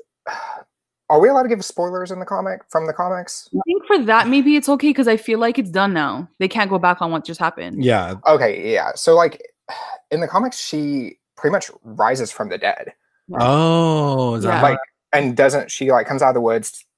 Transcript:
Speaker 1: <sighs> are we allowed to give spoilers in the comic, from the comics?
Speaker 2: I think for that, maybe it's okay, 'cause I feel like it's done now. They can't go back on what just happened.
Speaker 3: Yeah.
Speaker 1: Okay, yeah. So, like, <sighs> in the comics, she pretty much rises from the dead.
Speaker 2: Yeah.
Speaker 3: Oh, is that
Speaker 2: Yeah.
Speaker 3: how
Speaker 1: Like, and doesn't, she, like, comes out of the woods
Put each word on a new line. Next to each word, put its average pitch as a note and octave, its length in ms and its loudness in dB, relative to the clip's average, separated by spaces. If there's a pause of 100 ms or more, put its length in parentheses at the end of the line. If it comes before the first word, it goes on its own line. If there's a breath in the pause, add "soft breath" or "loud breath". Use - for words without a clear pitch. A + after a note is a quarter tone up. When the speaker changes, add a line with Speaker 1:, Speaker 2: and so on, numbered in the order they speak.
(260)
Speaker 1:
<sighs> - 840 -14
are D3+ 120 6
we G#3 80 8
allowed C4+ 160 4
to B3 40 -2
give A3 160 -2
spoilers F3+ 460 -6
in F#3 100 -10
the F3+ 60 -12
comic, F#3+ 420 -6
from D#3+ 180 -2
the D#3 60 -4
comics? F3+ 640 -6
Speaker 2:
I F#3+ 120 0
think F#4+ 200 -2
for G4+ 180 4
that, A3+ 240 4
maybe C#4+ 280 4
it's C#4+ 120 0
okay, C#4+ 240 2
'cause B3+ 160 2
I A3+ 80 4
feel A3 220 -2
like A#3 200 0
it's F#3+ 120 -2
done G3 220 0
now. D3 360 -4 (100)
They F#3+ 100 0
can't G3+ 220 0
go F#3+ 80 0
back F3+ 240 2
on E3 80 -2
what D#3+ 140 -4
just E3 160 -10
happened. D3 440 -4
Speaker 3:
Yeah. F#2+ 300 2 (120)
Speaker 1:
Okay, A2+ 460 2
yeah. E2+ 220 0
So, - 220 4
like, E3+ 260 2 (260)
<sighs> - 420 -14
in D#3 100 -2
the D#3+ 80 -4
comics, A#3+ 320 -2
she C#3+ 580 -6 (180)
pretty D#3 160 0
much - 180 -2 (140)
rises A2+ 460 -2
from G#2 180 -8
the F2+ 100 -6
dead. - 340 -4 (360)
Speaker 2:
Yeah. F3+ 120 -8
Speaker 3:
Oh, D3 920 2
is A2+ 100 -4
that - 60 0
Speaker 2:
Yeah. E3+ 100 0
Speaker 3:
how - 100 2
Speaker 1:
Like, B2+ 80 -2 (340)
and C#3 240 0
doesn't, B2 340 2
she, C3 200 -2
like, A#2+ 160 4
comes C#3 160 -2
out C3+ 60 4
of C3 60 2
the B2 60 0
woods A2+ 440 -2 (140)